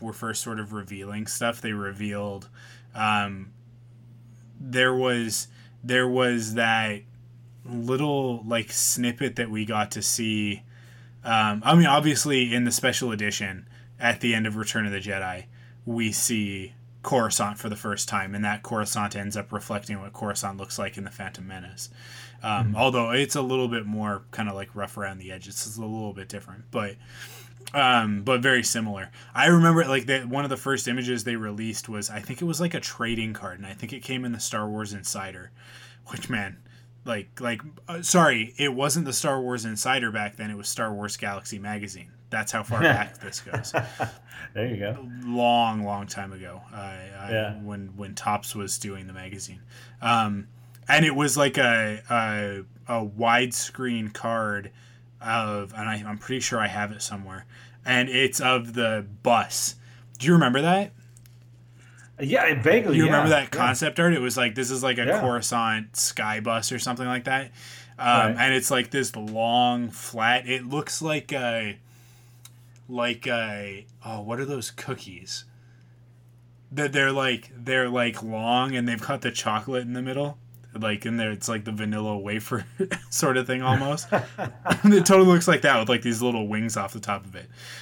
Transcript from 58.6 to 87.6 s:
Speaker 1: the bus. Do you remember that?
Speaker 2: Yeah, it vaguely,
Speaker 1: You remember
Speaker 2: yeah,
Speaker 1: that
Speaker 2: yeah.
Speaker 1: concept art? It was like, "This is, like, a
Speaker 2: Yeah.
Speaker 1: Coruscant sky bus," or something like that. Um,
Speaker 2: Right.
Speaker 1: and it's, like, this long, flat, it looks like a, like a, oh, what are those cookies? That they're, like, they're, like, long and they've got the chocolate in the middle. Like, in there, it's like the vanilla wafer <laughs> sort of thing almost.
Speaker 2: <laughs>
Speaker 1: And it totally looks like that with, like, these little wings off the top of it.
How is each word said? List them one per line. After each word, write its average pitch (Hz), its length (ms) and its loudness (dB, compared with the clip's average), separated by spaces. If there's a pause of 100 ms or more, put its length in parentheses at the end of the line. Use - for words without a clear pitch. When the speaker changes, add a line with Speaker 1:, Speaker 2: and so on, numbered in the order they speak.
Speaker 1:
the 110 320 0 (160)
bus. - 540 2 (420)
Do 131 80 -4
you 170 80 8
remember 135 260 6
that? 190 320 2 (1300)
Speaker 2:
Yeah, 139 240 4
it 143 180 4
vaguely, 170 360 6
Speaker 1:
You 156 80 8
remember 151 240 6
Speaker 2:
yeah, 147 100 8
Speaker 1:
that 131 140 -4
Speaker 2:
yeah. 131 120 4
Speaker 1:
concept 143 320 2
art? 170 140 6
It 151 80 2
was 123 160 0
like, 120 180 2
"This 127 160 -2
is, 131 120 -2
like, 127 160 2
a 117 80 2
Speaker 2:
Yeah. 180 140 2
Speaker 1:
Coruscant 113 760 0
sky 107 440 -2
bus," 113 300 -2
or 123 80 -4
something 127 280 -4
like 123 180 -2
that. 135 220 0 (520)
Um, 123 80 -2
Speaker 2:
Right. 117 320 6
Speaker 1:
and 131 160 4
it's, 127 160 0
like, 123 200 0
this 135 260 -2
long, 117 720 2
flat, 120 580 0
it 127 220 -2
looks 143 320 -4
like 151 320 -4
a, 117 460 -2 (1120)
like 120 360 -2
a, 107 600 -4 (180)
oh, 113 160 -8
what 113 180 -6
are 139 60 -4
those 135 260 -8
cookies? - 720 -12 (1300)
That 139 220 0
they're, 139 200 4
like, 131 440 0
they're, 127 320 2
like, 120 340 0
long 117 540 0
and 120 100 0
they've 117 140 -2
got 139 220 -4
the 123 80 -2
chocolate 117 520 -2
in 120 120 -6
the 127 80 -4
middle. 139 340 -4 (400)
Like, 107 300 -2
in 113 120 0
there, 110 120 0
it's 104 180 -6
like 110 160 -2
the 113 60 -6
vanilla 107 480 -2
wafer 104 480 -4 (220)
<laughs> - 220 -8
sort 135 260 2
of 127 100 0
thing 127 160 -2
almost. 139 500 0
Speaker 2:
<laughs> - 260 -2 (440)
Speaker 1:
And 208 100 12
it 180 140 10
totally 190 220 10
looks 175 180 8
like 151 160 4
that 135 160 6
with, 110 100 2
like, 117 140 4
these 117 180 0
little 113 280 0
wings 107 280 -2
off 98 160 -4
the 113 80 -10
top 98 240 -4
of 95 120 -14
it. 90 100 -14 (360)